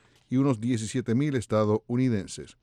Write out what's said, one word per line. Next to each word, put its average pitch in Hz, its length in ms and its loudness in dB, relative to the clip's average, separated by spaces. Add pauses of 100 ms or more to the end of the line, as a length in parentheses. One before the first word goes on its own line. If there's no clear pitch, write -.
(280)
y 127 100 -2
unos 135 200 2
diecisiete 113 560 -2
mil 139 220 0
estadounidenses. 107 1300 0